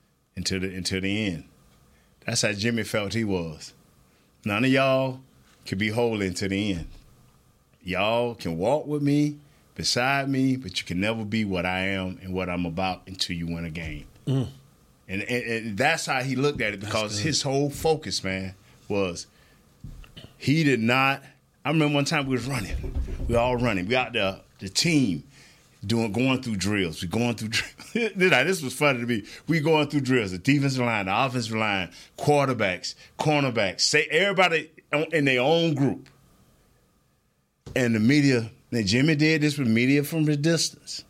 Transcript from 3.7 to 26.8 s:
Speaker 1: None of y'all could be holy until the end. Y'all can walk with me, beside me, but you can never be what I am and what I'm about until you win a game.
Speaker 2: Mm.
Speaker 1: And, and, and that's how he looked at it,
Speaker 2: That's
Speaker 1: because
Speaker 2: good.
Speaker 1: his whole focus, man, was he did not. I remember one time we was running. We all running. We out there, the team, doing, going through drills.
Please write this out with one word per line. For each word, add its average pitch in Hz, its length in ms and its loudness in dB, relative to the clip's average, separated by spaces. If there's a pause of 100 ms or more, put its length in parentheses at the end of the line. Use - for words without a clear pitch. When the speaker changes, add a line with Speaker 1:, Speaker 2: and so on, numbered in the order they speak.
Speaker 1:
None 110 200 0
of 131 60 4
y'all 131 500 2 (460)
could 98 120 -4
be 107 100 0
holy 110 400 0
until 95 220 -4
the 98 240 0
end. 80 120 -6 (960)
Y'all 113 520 0
can 82 240 -6
walk 123 280 0
with 147 160 -4
me, 147 360 2 (360)
beside 131 540 0
me, 131 280 2
but 95 220 -8
you - 80 -8
can 87 140 -2
never 110 240 -2
be 107 200 -2
what 90 220 -2
I 92 140 0
am 92 420 -4
and 92 100 -10
what 92 160 -2
I'm 87 180 -2
about 90 400 -4
until 92 300 -8
you 85 100 -6
win 82 180 -6
a 82 60 -8
game. 78 360 -10 (200)
Speaker 2:
Mm. 131 220 -2 (600)
Speaker 1:
And, 98 140 -6
and, 123 220 -4
and 113 340 -6
that's 151 280 0
how 135 160 -2
he 131 140 -2
looked 143 240 0
at 104 140 -2
it, 98 60 -10
Speaker 2:
That's 104 120 -6
Speaker 1:
because 107 240 -2
Speaker 2:
good. 104 100 -2
Speaker 1:
his 143 160 0
whole 139 280 0
focus, 147 520 -2
man, 95 320 -4 (340)
was 98 380 -2 (1120)
he 156 280 2
did 127 160 4
not. 135 420 2 (420)
I 139 60 0
remember 151 240 2
one 143 100 2
time 143 220 -2
we 131 80 -2
was 117 120 -4
running. 120 480 -6 (320)
We 117 100 0
all 123 200 2
running. 107 320 0
We 127 80 2
out 120 160 0
there, 101 280 -2 (180)
the 98 100 -10
team, 123 560 2 (640)
doing, 113 260 0
going 127 300 0
through 113 140 -4
drills. 95 440 -2